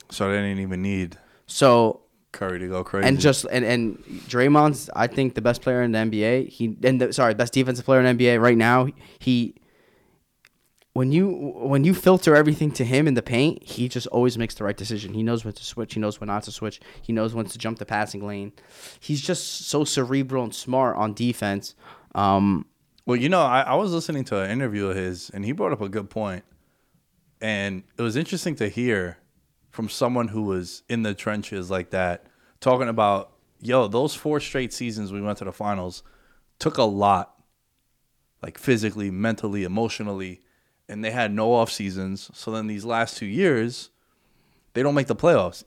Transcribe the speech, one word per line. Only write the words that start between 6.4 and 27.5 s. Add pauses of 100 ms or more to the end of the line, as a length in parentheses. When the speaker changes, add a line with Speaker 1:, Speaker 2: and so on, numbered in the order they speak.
Speaker 2:
He,
and
the,
sorry,
best
defensive
player
in
the
N
B
A
right
now. (300)
He, (1400)
when
you, (280)
when
you
filter
everything
to
him
in
the
paint,
he
just
always
makes
the
right
decision.
He
knows
when
to
switch.
He
knows
when
not
to
switch. (220)
He
knows
when
to
jump
the
passing
lane. (440)
He's
just
so
cerebral
and
smart
on
defense. (400)
Um, (400)
Speaker 1:
Well,
you
know,
I,
I
was
listening
to
an
interview
of
his,
and
he
brought
up
a
good
point. (1000)
And (160)